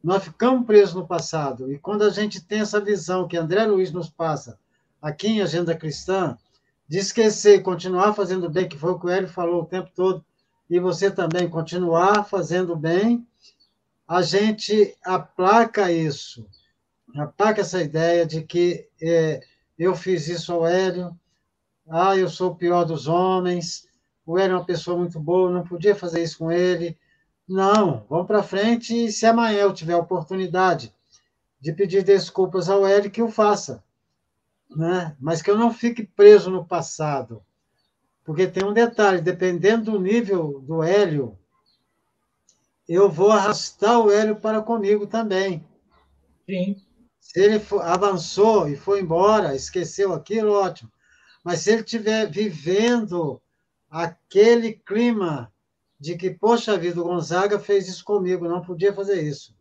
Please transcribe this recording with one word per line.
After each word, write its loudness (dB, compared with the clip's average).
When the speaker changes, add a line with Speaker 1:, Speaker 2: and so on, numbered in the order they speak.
Speaker 1:
Nós 0
ficamos 0
presos 8
no -8
passado, -6
e -10
quando -2
a 4
gente -6
tem -6
essa -2
visão -4
que -6
André 0
Luiz 0
nos -8
passa -6
aqui -6
em 0
Agenda -2
Cristã, -4
de -6
esquecer 4
e -2
continuar 0
fazendo -4
bem, -2
que -14
foi -2
o -4
que -12
o -2
Hélio -2
falou -4
o -6
tempo -10
todo, -2
e 0
você 0
também -2
continuar 0
fazendo -4
bem, 0
a 0
gente 0
aplaca 2
isso, -6
aplaca -2
essa -4
ideia 0
de -8
que, -2
é, 0
eu 0
fiz -4
isso -8
ao 0
Hélio, -2
ah, 2
eu 0
sou -4
o -12
pior 0
dos -4
homens, -2
o -2
Hélio 2
é 0
uma -6
pessoa -4
muito -4
boa, 0
não -2
podia 0
fazer -6
isso -8
com -4
ele. -2
Não, 2
vamos -2
pra 0
frente, -2
e -4
se -4
amanhã 2
eu 2
tiver -6
a 4
oportunidade -2
de -6
pedir 0
desculpas 2
ao 4
Hélio, 2
que -4
o 0
faça, 0
né? -4
Mas -4
que -2
eu 4
não 2
fique -4
preso 8
no -4
passado, -6
porque -2
tem -4
um -2
detalhe, 2
dependendo 0
do -2
nível -2
do -4
Hélio, 0
eu 4
vou 4
arrastar 2
o 4
Hélio 2
para -4
comigo -2
também. -4
Speaker 2:
Sim. -4
Speaker 1:
Se -8
ele 6
fo-, -4
avançou 2
e -6
foi -2
embora, 2
esqueceu -4
aquilo, -2
ótimo. -4
Mas -4
se 0
ele 2
tiver -2
vivendo -2
aquele 2
clima -4
de -10
que, -6
"Poxa 0
vida, -4
o -6
Gonzaga -2
fez -2
isso -14
comigo, -2
não -4
podia -2
fazer -4
isso. -10